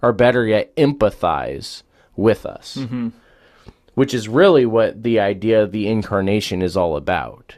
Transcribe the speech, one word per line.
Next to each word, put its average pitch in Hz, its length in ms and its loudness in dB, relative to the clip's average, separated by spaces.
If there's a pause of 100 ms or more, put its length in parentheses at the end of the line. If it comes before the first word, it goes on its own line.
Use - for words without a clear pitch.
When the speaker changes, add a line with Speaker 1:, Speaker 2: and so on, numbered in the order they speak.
Speaker 1:
or 120 100 2
better 120 340 2
yet, 107 300 0
empathize 87 1080 -2 (320)
with - 300 0
us, - 340 -16
Speaker 2:
Mm-hmm. 120 280 -8 (840)
Speaker 1:
which 135 200 0
is 107 140 -6
really 147 380 4
what 110 360 0
the 117 180 0
idea 101 420 2
of 95 100 -4
the 107 160 -4
incarnation 101 760 -2
is 90 140 -4
all 85 200 0
about. 71 600 -6